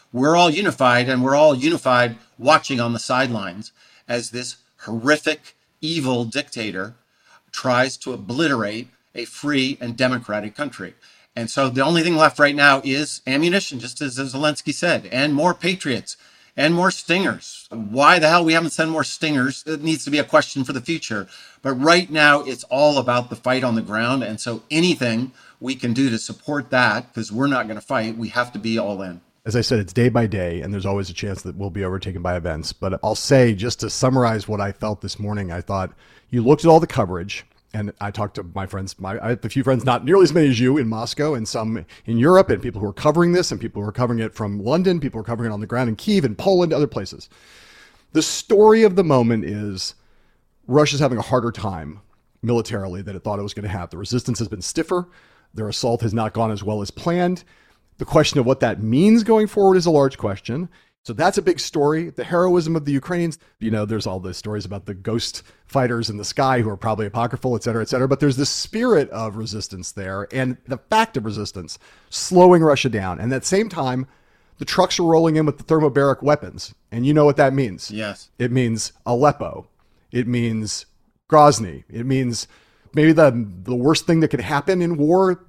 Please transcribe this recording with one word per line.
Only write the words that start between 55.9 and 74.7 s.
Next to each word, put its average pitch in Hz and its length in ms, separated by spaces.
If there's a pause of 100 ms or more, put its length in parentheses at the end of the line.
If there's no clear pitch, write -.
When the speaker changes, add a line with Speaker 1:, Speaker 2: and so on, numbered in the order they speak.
Speaker 2:
has 113 120
not 110 200
gone 113 180
as 101 140
well 104 180
as 98 80
planned. 175 540 (540)
The 127 60
question 151 340
of 123 60
what 127 160
that 107 220
means 190 400
going 214 240
forward 196 300
is 170 100
a 175 40
large 139 280
question. 117 500 (360)
So 117 100
that's 175 240
a 175 40
big 165 160
story. 156 520
The - 140
heroism 175 520
of 151 80
the 143 80
Ukrainians, 170 460 (200)
you 110 120
know, 107 160
there's 107 200
all 95 140
the 92 140
stories 104 320
about 98 180
the 104 80
ghost 110 500 (240)
fighters 117 440
in 104 80
the 101 60
sky 131 360
who 110 80
are 101 80
probably 107 300
apocryphal, 120 500
et 107 60
cetera, 113 180
et 107 80
cetera. 131 180
But 135 140
there's 143 160
this 135 140
spirit 214 600
of 110 260
resistance 101 560
there 98 380
and 127 360
the 127 100 (140)
fact 220 260
of 113 80
resistance 101 540 (320)
slowing 180 520
Russia 139 280
down. 95 280
And 120 140
at 131 100
the - 60
same 202 220
time, 131 360 (520)
the 139 80
trucks - 340